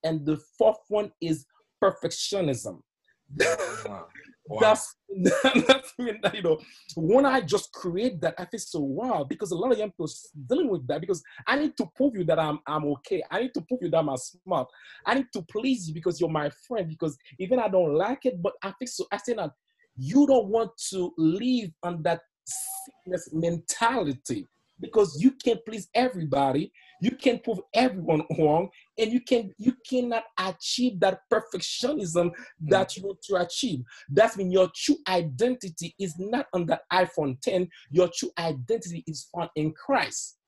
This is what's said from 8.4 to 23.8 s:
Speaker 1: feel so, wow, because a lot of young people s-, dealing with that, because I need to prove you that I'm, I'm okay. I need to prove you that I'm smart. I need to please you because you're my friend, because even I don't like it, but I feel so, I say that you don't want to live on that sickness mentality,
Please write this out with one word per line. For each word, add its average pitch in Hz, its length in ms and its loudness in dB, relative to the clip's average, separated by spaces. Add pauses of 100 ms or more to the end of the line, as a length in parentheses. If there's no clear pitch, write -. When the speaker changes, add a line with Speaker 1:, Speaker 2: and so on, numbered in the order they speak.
Speaker 1:
feel - 160 -10
so, - 200 -6
wow, 151 480 -2
because 180 220 -6
a 180 60 -2
lot 240 160 0
of 214 60 4
young 214 120 -4
people 165 160 -8
s-, - 220 -14 (200)
dealing 277 200 0
with 160 180 -4
that, 147 140 -4
because 180 200 -4 (260)
I 262 120 0
need 302 200 -2
to 208 80 -2 (100)
prove 262 180 0
you 185 100 -2
that 160 140 2
I'm, 151 280 -2
I'm 156 200 -4
okay. 147 440 -4
I 190 120 -4
need 254 120 -6
to 294 80 -4
prove 254 200 -6
you 170 80 -4
that 165 80 4
I'm 147 180 0
smart. 156 520 -4 (360)
I 226 100 2
need 269 180 0
to 190 180 -6
please 220 380 -2
you 156 60 -8
because 175 260 -4
you're 165 100 0
my 151 200 0 (180)
friend, 202 200 -4
because 156 300 -6 (220)
even 190 180 0
I 220 100 0
don't 175 260 4
like 208 300 0
it, 202 160 0
but 180 220 -2
I 190 160 -8
feel 254 100 -8
so, - 240 -8
I 202 60 -2
say 240 160 -4
that 175 160 -4 (460)
you 196 320 4
don't 254 180 6
want 226 240 0 (200)
to 180 280 -2
live 208 520 2 (120)
on 175 220 -6
that 165 160 2 (240)
sickness - 880 -8
mentality, 165 1120 -2 (320)